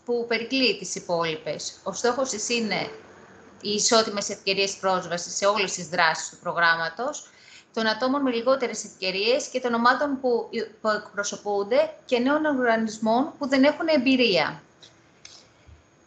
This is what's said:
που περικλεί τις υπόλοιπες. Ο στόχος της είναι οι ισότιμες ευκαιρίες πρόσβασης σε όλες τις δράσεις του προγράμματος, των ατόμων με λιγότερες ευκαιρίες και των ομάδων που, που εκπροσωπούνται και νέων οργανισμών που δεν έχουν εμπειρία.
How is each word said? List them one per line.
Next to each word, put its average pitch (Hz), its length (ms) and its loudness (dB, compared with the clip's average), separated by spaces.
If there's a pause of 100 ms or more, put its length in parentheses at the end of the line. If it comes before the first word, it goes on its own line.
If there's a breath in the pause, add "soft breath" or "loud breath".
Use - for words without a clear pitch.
που 240 220 -2
περικλεί 233 500 0
τις - 180 -10
υπόλοιπες. 165 880 -4
Ο 190 100 -6
στόχος 247 360 0
της 214 200 -6
είναι 214 400 -2 (720)
οι 202 80 -6
ισότιμες 208 600 2
ευκαιρίες 196 480 -2
πρόσβασης 175 580 -2
σε 202 100 0
όλες 202 260 2
τις 175 160 -8
δράσεις 160 420 0
του - 120 -20
προγράμματος, 170 880 0 (440 loud breath)
των 220 140 0
ατόμων 262 340 0
με 262 100 0
λιγότερες 233 520 0
ευκαιρίες 202 640 -2
και 254 120 -6
των 254 140 -2
ομάδων 262 480 2
που, 240 280 0 (320)
που 220 80 0
εκπροσωπούνται 202 1040 -2 (120)
και 240 140 2
νέων 294 260 2
οργανισμών 233 920 2
που 285 100 -4
δεν 262 160 4
έχουν 302 240 2
εμπειρία. 233 760 2 (1400 loud breath)